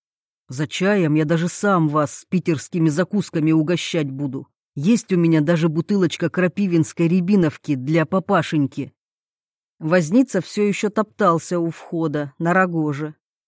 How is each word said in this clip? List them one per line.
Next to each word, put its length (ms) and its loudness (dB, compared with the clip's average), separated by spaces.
За 180 -4
чаем 480 2
я 80 4
даже 240 0
сам 400 2
вас 260 0
с 120 -14
питерскими 640 0
закусками 640 0
угощать 580 0
буду. 380 -8
Есть 380 0
у 40 2
меня 220 4
даже 300 2
бутылочка 600 -2
крапивинской 800 0
рябиновки 680 0
для 300 0
папашеньки". 880 -2
Возница 600 2
всё 260 -2
ещё 220 -2
топтался 720 0
у 100 -2
входа 680 -6
на 160 0
рогоже. 640 -2